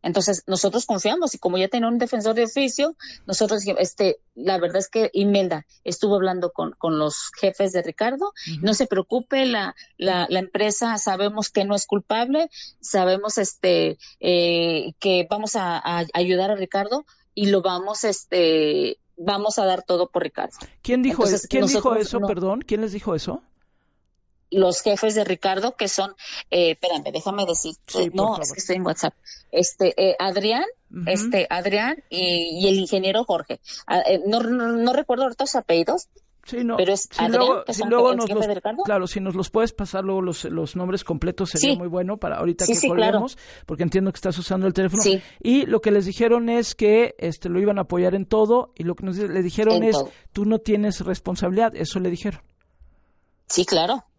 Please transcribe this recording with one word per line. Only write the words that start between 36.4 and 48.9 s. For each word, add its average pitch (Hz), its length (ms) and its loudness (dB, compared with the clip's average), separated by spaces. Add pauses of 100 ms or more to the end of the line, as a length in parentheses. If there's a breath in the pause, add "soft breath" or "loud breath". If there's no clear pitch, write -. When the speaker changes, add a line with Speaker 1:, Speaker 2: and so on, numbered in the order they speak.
Speaker 2:
Sí, 240 180 -6
no. 233 140 -2
Speaker 1:
pero 185 160 2
es 196 80 -2 (100)
Speaker 2:
Si - 120 -2
Speaker 1:
Adrián, 233 220 4
Speaker 2:
luego, 254 180 2
Speaker 1:
que 233 100 -6
Speaker 2:
si 208 80 -6
Speaker 1:
son 233 100 -2
Speaker 2:
luego 240 200 6
Speaker 1:
el 247 60 0
Speaker 2:
nos 233 80 0
Speaker 1:
jefe 208 140 0
Speaker 2:
los, 214 80 0
Speaker 1:
de 208 80 0
Ricardo. 226 280 -4
Speaker 2:
claro, 196 220 0
si 196 140 -8
nos 190 160 -4
los 185 160 -4
puedes 220 200 2
pasar 190 320 -6
luego 190 200 -2
los, 175 220 -6
los 160 300 -6
nombres 185 280 -4
completos 175 480 -4
sería 269 220 2
Speaker 1:
Sí. 202 40 0
Speaker 2:
muy 180 100 -8
bueno 180 300 -4
para 165 200 -6
ahorita 170 280 -2
Speaker 1:
Sí, 233 80 0
Speaker 2:
que - 60 2
Speaker 1:
sí, 285 80 2
claro. 220 320 4
Speaker 2:
colguemos, 254 180 -4 (300 loud breath)
porque 156 160 -4
entiendo 190 280 0
que - 60 -10
estás 180 220 -4
usando 185 260 -2
el 185 80 2
teléfono. 190 300 0
Speaker 1:
Sí. 190 180 2 (220 loud breath)
Speaker 2:
Y 262 240 4
lo 220 140 2
que 220 100 2
les 202 160 4
dijeron 233 420 2
es 233 240 0
que, 220 460 4
este, 170 300 -6
lo 175 100 0
iban 202 180 2
a 190 40 -2
apoyar 180 340 2
en 196 100 -2
todo, 220 500 2
y 165 80 -8
lo 175 120 -2